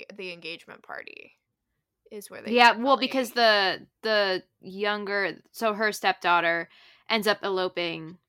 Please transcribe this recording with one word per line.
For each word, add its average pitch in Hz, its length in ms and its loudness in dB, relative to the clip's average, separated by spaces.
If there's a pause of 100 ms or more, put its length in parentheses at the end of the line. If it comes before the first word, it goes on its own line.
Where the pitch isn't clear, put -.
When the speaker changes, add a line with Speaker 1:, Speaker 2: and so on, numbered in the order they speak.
(160)
Speaker 1:
the 185 180 -12
engagement 165 500 -16
party - 500 -18 (800)
is 208 180 -16
where - 140 -16
they 226 120 0
Speaker 2:
Yeah, 240 160 8
Speaker 1:
finally 208 60 0
Speaker 2:
well, 254 200 2
because 254 340 -2
the, 208 560 2 (160)
the 202 400 0 (180)
younger, 202 760 -4 (120)
so 220 220 -2
her 214 180 0
stepdaughter 170 800 0 (400)
ends 214 180 0
up 208 160 2
eloping 175 760 -4 (120)